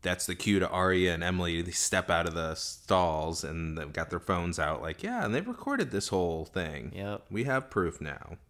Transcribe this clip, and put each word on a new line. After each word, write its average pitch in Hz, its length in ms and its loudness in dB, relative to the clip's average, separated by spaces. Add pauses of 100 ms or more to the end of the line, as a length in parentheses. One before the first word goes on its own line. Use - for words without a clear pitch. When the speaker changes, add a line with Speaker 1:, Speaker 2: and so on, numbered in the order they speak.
Speaker 1:
that's 90 240 0
the 92 80 -2
cue 98 260 4
to 90 80 2
Arya 92 460 4
and 82 100 -4
Emily. 87 380 2
They 87 80 -4
step - 400 0
out 85 180 4
of 80 60 -4
the 80 200 -2
stalls, 82 880 0
and 80 360 -4
they've 76 140 -8
got 82 180 -4
their 87 100 -4
phones 87 380 0
out, 76 240 0
like, 80 200 -8
"Yeah, 233 220 -2
and 104 100 0
they've 190 140 -2
recorded 240 420 -2
this 101 180 -2
whole 85 360 0
thing. 76 500 -6
Speaker 2:
Yep. 101 360 -8
Speaker 1:
We 104 140 -2
have 131 260 -2
proof 85 320 0
now." 73 340 -10 (140)